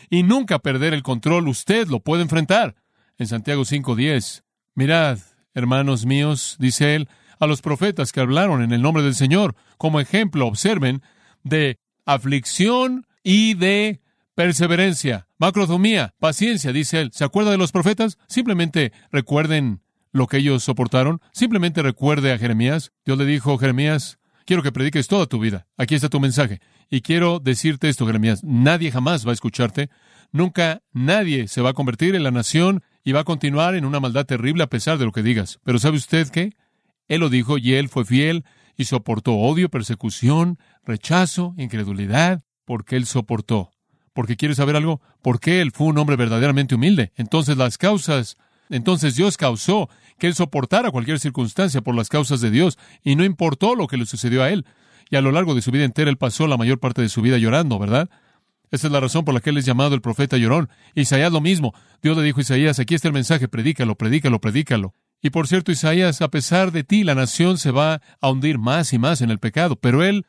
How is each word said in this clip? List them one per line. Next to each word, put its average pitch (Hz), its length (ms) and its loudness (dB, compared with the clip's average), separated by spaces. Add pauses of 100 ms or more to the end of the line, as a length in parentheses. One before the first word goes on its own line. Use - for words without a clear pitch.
y 175 140 2
nunca 202 380 2
perder 143 340 -2
el 143 80 -4
control. 151 460 -2
Usted 196 400 -2
lo 127 120 -2
puede 170 220 -2
enfrentar. 165 520 0 (440)
En 120 80 -4
Santiago 123 400 -2
cinco 135 300 -2
diez, 131 480 -2 (300)
"Mirad, 143 440 0 (340)
hermanos 127 540 0
míos", 139 520 0
dice 147 360 2
él, 151 140 -4 (300)
"a 156 80 2
los 151 140 0
profetas 156 520 -2
que 143 80 -2
hablaron 139 420 2
en 117 100 0
el 120 80 2
nombre 151 220 2
del 139 120 0
Señor. 143 420 2 (200)
Como 156 240 0
ejemplo, 147 460 0
observen, 135 560 -2 (420)
de 147 340 -2 (280)
aflicción 185 1000 0 (160)
y 214 320 4
de 196 460 0 (340)
perseverancia". 170 920 0 (120)
Macrothumia, 185 800 2
paciencia, 160 540 0
dice 156 300 -2
él. 127 100 -6
¿Se - 120 -4
acuerda 208 260 0
de 196 80 2
los 180 140 0
profetas? 196 440 0 (100)
Simplemente 170 640 -2 (200)
recuerden 143 720 0 (300)
lo 131 160 2
que 139 100 0
ellos 139 260 0
soportaron. 131 560 0 (120)
Simplemente 175 500 0
recuerde 139 500 0
a 117 60 -2
Jeremías. 120 520 0 (140)
Dios 135 140 -2
le 139 80 0
dijo, 139 320 0
Jeremías, 135 600 0 (280)
quiero 180 160 0
que 135 100 -2
prediques 139 360 -2
toda 190 180 2
tu 120 120 -4
vida. 107 280 -4 (100)
Aquí 127 180 -2
está 143 140 0
tu 139 120 0
mensaje. 127 400 0 (280)
Y 135 140 -2
quiero 170 360 0
decirte 143 520 -2
esto, 127 160 -2
Jeremías, 110 360 0
nadie 151 480 2
jamás 127 360 -2
va 120 60 0
a - 20 -2
escucharte. 123 560 -4 (420)
Nunca 165 480 -2 (140)
nadie 143 540 0
se - 120 -4
va 123 100 2
a 131 40 -4
convertir 147 400 -2
en 180 80 0
la 135 80 -2
nación 160 520 0 (220)
y 131 80 0
va 143 80 2
a 156 40 -2
continuar 156 500 0
en 165 100 -2
una 139 160 -2
maldad 131 240 -2
terrible 135 380 -2
a 143 80 -2
pesar 151 260 -2
de 131 80 0
lo 110 80 0
que 110 100 -2
digas. 110 420 -2
Pero 123 140 0
¿sabe 151 200 2
usted 160 300 0
qué? 180 260 -4 (540)
Él 190 120 0
lo 160 80 2
dijo 127 300 0
y 123 160 2
él 139 160 0
fue 120 160 -2
fiel 147 400 0 (280)
y 139 100 -6
soportó 113 500 -2
odio, 151 340 2
persecución, 127 880 -2 (240)
rechazo, 175 760 -2
incredulidad, 110 840 -2 (220)
porque 120 320 -6
él 127 80 0
soportó. 113 640 -4 (440)
Porque, 117 220 -4
¿quiere 151 180 -2
saber 143 220 2
algo? 156 260 -2 (180)
Porque 160 400 0
él 151 120 0
fue 151 160 0
un 151 100 2
hombre 147 180 2
verdaderamente 123 580 2
humilde. 131 420 2
Entonces 139 420 0
las 127 180 0
causas, 165 640 -2 (320)
entonces 143 440 0
Dios 180 220 2
causó 147 540 0 (280)
que - 80 -2
él 175 80 0
soportara 175 560 0
cualquier 127 300 -2
circunstancia 131 640 -2
por 123 120 -2
las 117 140 -2
causas 139 320 0
de 113 100 0
Dios 151 280 2 (260)
y 139 120 2
no 165 80 4
importó 185 500 0
lo 202 120 -2
que 131 120 -6
le 117 80 -2
sucedió 120 360 -2
a 131 60 2
él. 180 160 -2 (460)
Y 147 60 0
a 139 40 2
lo 135 100 2
largo 160 240 2
de 123 60 0
su 120 100 -2
vida 139 140 2
entera, 147 240 0
él 139 80 0
pasó 131 300 -2
la 147 100 2
mayor 120 240 0
parte 127 220 -2
de 113 80 0
su 117 100 -4
vida 123 160 4
llorando, 120 420 2
¿verdad? 117 300 0 (640)
Esa 143 160 -2
es 147 80 0
la 143 60 2
razón 139 260 0
por 143 80 2
la 120 60 0
que 151 100 -2
él 143 80 0
es 127 80 -2
llamado 135 280 2
el 127 60 -2
profeta 131 380 -2
llorón. 127 320 2 (240)
Isaías 143 360 2
lo 156 120 0
mismo. 156 320 0 (280)
Dios 156 140 2
le 160 60 2
dijo 143 180 0
a - 0 -
Isaías, 135 380 2
"Aquí 131 160 -2
está 165 140 0
el 151 60 0
mensaje, 127 320 0
predícalo, 113 500 -2
predícalo, 120 440 0
predícalo". 113 540 -2 (260)
Y 151 80 -2
por 147 200 -2
cierto, 185 220 0
Isaías, 165 520 0
a 151 80 0
pesar 175 420 0
de 165 100 -2
ti, 208 220 2
la 151 100 0
nación 170 440 0
se 135 140 -2
va 151 280 0 (220)
a 139 80 2
hundir 135 280 0
más 135 360 0
y 123 40 2
más 139 220 0
en 120 100 0
el 110 80 0
pecado. 147 380 -2
Pero 139 260 2
él 196 260 0